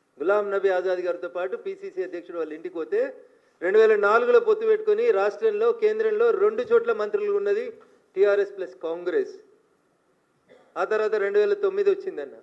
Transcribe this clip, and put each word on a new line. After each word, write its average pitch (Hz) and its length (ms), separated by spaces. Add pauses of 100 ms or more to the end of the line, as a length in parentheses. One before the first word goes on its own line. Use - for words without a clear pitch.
(220)
గులాం 202 280
నబీ 196 180
ఆజాద్ 180 300
గారితో 175 300
పాటు 180 280
పీసీసీ 190 460
అధ్యక్షుడు 175 360
వాళ్ళ 156 140
ఇంటికి 165 220
పోతే, 185 420 (460)
రెండు 190 160
వేల 220 180
నాలుగులో 233 440
పొత్తు 220 260
పెట్టుకొని 214 440
రాష్ట్రంలో, 208 600
కేంద్రంలో 220 580
రెండు 220 320
చోట్ల 233 300
మంత్రులు 208 400
ఉన్నది 202 380 (460)
టీఆర్ఎస్ 202 400
ప్లస్ 180 260
కాంగ్రెస్. 165 520 (1400)
ఆ 190 80
తర్వాత 214 300
రెండు 202 240
వేల 208 160
తొమ్మిది 196 360
వచ్చిందన్న. 156 520